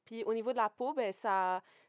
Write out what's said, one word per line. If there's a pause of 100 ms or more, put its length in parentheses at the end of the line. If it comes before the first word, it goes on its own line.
Puis
au
niveau
de
la
peau,
ben,
ça, (260)